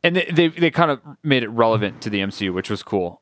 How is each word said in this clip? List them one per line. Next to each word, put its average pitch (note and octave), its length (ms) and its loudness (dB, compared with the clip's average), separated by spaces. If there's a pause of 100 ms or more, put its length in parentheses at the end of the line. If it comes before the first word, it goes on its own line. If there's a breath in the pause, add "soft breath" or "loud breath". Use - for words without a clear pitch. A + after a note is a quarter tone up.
and F3 140 0
they, F3 160 2
they, E3 160 4
they E3 220 0
kind E3 200 2
of C3+ 100 -2 (220)
made C3+ 200 2
it A2 80 -6
relevant A2+ 500 2
to - 80 -6
the G2+ 140 0
M G2 80 -2
C G2+ 160 -4
U, F2+ 80 -2
which F#2 160 -4
was G#2 120 -4
cool. F2+ 400 -4